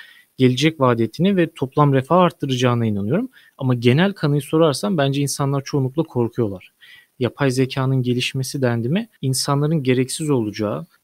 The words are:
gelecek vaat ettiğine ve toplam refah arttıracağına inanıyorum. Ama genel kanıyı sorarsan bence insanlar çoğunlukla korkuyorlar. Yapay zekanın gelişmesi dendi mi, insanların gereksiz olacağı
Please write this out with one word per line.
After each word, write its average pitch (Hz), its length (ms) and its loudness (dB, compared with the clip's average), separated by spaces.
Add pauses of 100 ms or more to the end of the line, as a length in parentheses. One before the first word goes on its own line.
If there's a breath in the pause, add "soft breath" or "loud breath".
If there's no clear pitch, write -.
(360 loud breath)
gelecek 135 440 2
vaat 123 200 2
ettiğine 175 360 0
ve 165 180 0
toplam 143 380 2
refah 135 240 2
arttıracağına 127 720 2
inanıyorum. 110 440 -2 (280 soft breath)
Ama 127 160 0
genel 127 380 2
kanıyı 147 300 -2
sorarsan 160 560 0
bence 139 220 0
insanlar 139 440 -2
çoğunlukla 135 380 -2
korkuyorlar. 113 680 -4 (460 loud breath)
Yapay 131 320 -2
zekanın 131 520 0
gelişmesi 127 600 -4
dendi 120 260 0
mi, 208 200 -2 (140 soft breath)
insanların 143 600 -2
gereksiz 131 480 -2
olacağı 110 560 -2 (180)